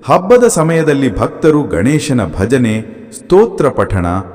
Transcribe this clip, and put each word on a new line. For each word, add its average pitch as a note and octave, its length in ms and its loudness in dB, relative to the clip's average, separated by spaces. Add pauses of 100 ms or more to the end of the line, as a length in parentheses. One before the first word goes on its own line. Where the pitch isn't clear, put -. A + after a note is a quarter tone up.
ಹಬ್ಬದ F#3+ 440 4
ಸಮಯದಲ್ಲಿ D3+ 680 0
ಭಕ್ತರು D3 460 0
ಗಣೇಶನ B2 580 -2 (180)
ಭಜನೆ, A2 460 0 (280)
ಸ್ತೋತ್ರ F3+ 560 0
ಪಠಣ G2 380 -2 (280)